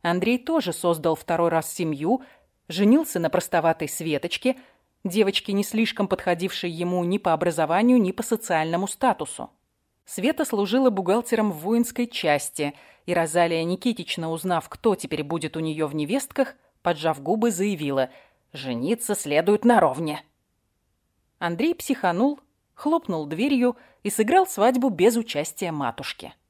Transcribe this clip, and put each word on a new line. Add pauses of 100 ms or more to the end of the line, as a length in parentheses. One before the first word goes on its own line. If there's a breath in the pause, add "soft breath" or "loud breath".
Андрей
тоже
создал
второй
раз
семью, (480 loud breath)
женился
на
простоватой
Светочке, (480 loud breath)
девочке,
не
слишком
подходившей
ему
ни
по
образованию,
ни
по
социальному
статусу. (540)
Света
служила
бухгалтером
в
воинской
части, (320 loud breath)
и
Розалия
Никитична,
узнав,
кто
теперь
будет
у
неё
в
невестках, (280)
поджав
губы,
заявила: (440 soft breath)
«Жениться
следует
наровне». (1120)
Андрей
психанул, (340)
хлопнул
дверью (260 soft breath)
и
сыграл
свадьбу
без
участия
матушки. (160)